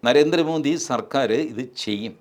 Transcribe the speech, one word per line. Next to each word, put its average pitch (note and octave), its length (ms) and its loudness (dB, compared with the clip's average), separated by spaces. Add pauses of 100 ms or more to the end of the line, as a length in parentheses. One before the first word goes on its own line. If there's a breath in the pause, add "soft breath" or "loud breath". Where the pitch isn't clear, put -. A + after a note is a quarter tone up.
നരേന്ദ്രമോദി D#3 680 4
സർക്കാർ B2+ 580 -2
ഇത് B2 440 -4
ചെയ്യും. G#2+ 440 -6